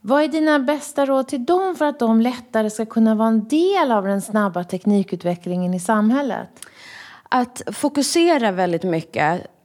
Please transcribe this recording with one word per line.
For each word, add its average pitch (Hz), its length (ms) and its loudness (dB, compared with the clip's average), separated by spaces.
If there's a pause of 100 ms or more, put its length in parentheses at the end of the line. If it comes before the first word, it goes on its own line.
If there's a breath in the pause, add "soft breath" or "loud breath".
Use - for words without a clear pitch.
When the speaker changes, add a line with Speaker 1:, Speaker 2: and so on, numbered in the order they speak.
Speaker 1:
Vad 269 220 2
är 311 40 0
dina 311 320 2
bästa 277 460 -2
råd 269 220 0
till 254 180 -6
dem 359 300 0
för 302 100 -2
att 294 140 -4
de 226 220 4
lättare 226 480 -2
ska 220 160 -6
kunna 220 300 2
vara 220 120 2
en 226 200 2
del 330 440 2
av 208 120 2
den 196 180 -2
snabba 196 420 -2
teknikutvecklingen 180 1080 -2
i 185 60 -2
samhället? 220 720 0 (800 loud breath)
Speaker 2:
Att 247 320 0 (100)
fokusera 285 800 2
väldigt 180 320 0
mycket 160 580 -2 (240)